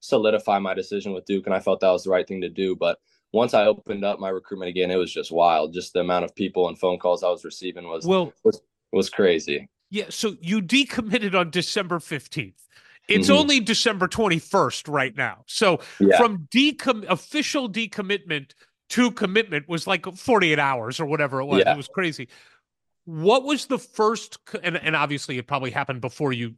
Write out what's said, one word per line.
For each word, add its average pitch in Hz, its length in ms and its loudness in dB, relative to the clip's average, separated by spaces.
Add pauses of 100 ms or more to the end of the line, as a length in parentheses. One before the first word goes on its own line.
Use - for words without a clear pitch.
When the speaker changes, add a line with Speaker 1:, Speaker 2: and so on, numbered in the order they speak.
Speaker 1:
solidify 107 580 2
my 95 140 -4
decision 98 400 -6
with 90 120 -10
Duke, 98 200 -2
and 95 100 0
I 95 60 -2
felt 95 180 0
that 95 100 4
was 90 140 2
the 95 80 -2
right 92 160 0
thing 95 140 -8
to 87 80 -6
do. 92 260 -2
But 85 240 -2 (320)
once 117 220 2
I 107 120 6
opened 104 380 0
up 101 160 -2
my 95 100 -6
recruitment 92 400 -8
again, 90 220 0
it 92 60 2
was 87 140 0
just - 200 -8
wild. 82 420 2
Just 87 200 -10
the 92 80 0
amount 90 240 0
of - 100 -14
people 92 320 0
and 82 100 -8
phone 90 220 0
calls 90 240 0
I 90 60 0
was 85 160 -4
receiving 87 420 -12
was, 82 180 -8
Speaker 2:
Well, 180 280 0 (100)
Speaker 1:
was, - 180 2 (300)
was 95 180 0
crazy. 80 600 0 (200)
Speaker 2:
yeah, 196 200 -6
so 202 320 -4
you 196 200 0
decommitted 220 720 0
on 175 160 2
December 175 520 -2
fifteenth. - 580 -10 (500)
It's 196 180 4
Speaker 1:
Mm-hmm. 277 100 8
Speaker 2:
only 294 220 4
December 202 480 0
twenty-first 175 800 0
right 135 280 -2
now. 120 320 -6
So 185 320 2 (200)
Speaker 1:
Yeah. 196 180 6
Speaker 2:
from 202 380 2
decom-, 262 540 2
official 277 600 -2
decommitment 190 800 -6 (400)
to 240 200 4
commitment 190 560 -2
was, 165 200 -6
like, 190 180 -2 (100)
forty-eight 180 440 4
hours 131 420 -2
or 156 40 -2
whatever 139 360 -2
it 139 40 -4
was. 190 200 2
Speaker 1:
Yeah. 165 80 4
Speaker 2:
It 151 40 0
was 139 120 -12
crazy. 156 400 -6 (760)
What 175 380 2
was 285 220 -2
the 254 120 -2
first - 600 -4 (120)
c-, - 140 -10
and, 175 140 -4
and 156 180 -2
obviously 143 420 -2
it 123 100 -8
probably 131 240 -4
happened 139 280 -4
before 131 320 -4
you 117 260 -6